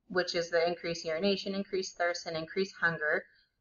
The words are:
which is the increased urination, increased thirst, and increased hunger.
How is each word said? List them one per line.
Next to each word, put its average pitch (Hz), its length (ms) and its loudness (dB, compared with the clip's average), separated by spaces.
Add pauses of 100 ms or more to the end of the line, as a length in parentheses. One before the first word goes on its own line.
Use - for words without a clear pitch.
which 180 280 0
is 170 160 0
the 165 140 4
increased 170 380 -2
urination, 190 500 0
increased 196 440 -4
thirst, 175 300 -2
and 165 100 -4
increased 190 420 -2
hunger. 165 440 2 (380)